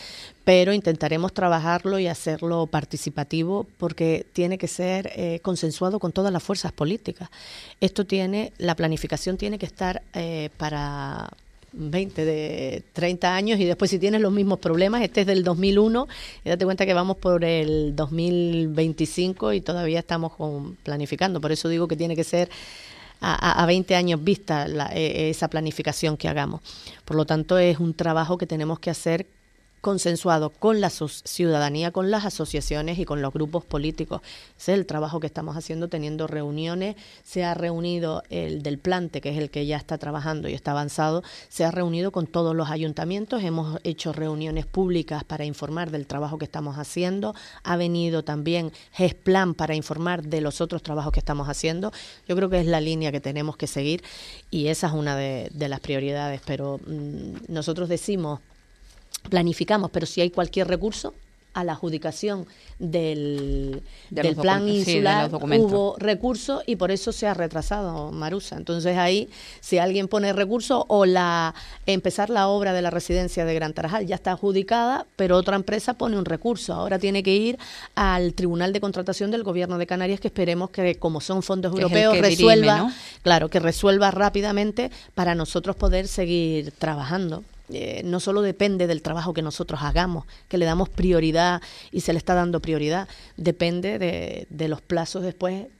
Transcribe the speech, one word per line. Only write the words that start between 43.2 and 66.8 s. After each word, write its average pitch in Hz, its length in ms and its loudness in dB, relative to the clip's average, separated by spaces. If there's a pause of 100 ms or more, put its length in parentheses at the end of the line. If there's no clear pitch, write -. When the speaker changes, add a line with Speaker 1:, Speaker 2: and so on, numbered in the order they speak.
Speaker 1:
hemos 160 400 -2
hecho 160 300 -4
reuniones 156 540 -4
públicas 175 580 -2
para 147 220 -8
informar 151 440 -6
del 147 160 -6
trabajo 147 300 -6
que 151 80 -8
estamos 147 320 -8
haciendo, 185 580 -4 (300)
ha 175 140 0
venido 170 440 0
también 156 500 -2 (200)
gesplan 185 640 2
para 156 200 0
informar 160 500 -4
de 151 180 -2
los 147 180 -4
otros 165 220 -4
trabajos 151 280 -4
que - 100 2
estamos 143 280 -2
haciendo. 165 420 -2 (380)
Yo 180 80 0
creo 190 140 2
que 185 100 4
es 160 60 2
la 165 160 4
línea 160 300 0
que 143 80 -2
tenemos 147 360 -4
que 151 100 -6
seguir 143 360 -2 (480)
y 151 160 0
esa 160 220 0
es 151 40 -2
una 147 240 0
de, 135 380 -4
de 147 160 -4
las 135 100 -4
prioridades, 139 640 -4
pero, 139 420 -6
mm, 147 640 -10
nosotros 165 380 -4
decimos, 165 520 -2 (880)
planificamos, 180 640 2
pero 165 160 -2
si - 160 0
hay 175 80 2
cualquier 180 360 0
recurso 190 460 -4 (400)
a 185 100 -4
la 175 100 0
adjudicación 165 760 -4 (320)
del, 147 1040 -2 (260)
Speaker 2:
De 160 140 -2
Speaker 1:
del 160 120 4
Speaker 2:
los 151 80 -2
Speaker 1:
plan 190 200 4
Speaker 2:
docu-, 202 40 0
sí, 208 60 2
de 190 200 2
Speaker 1:
insular, 196 320 4
Speaker 2:
los 151 80 -4
documentos. 165 380 4
Speaker 1:
hubo 202 280 2
recurso 233 640 -2
y 233 120 -2
por 180 140 0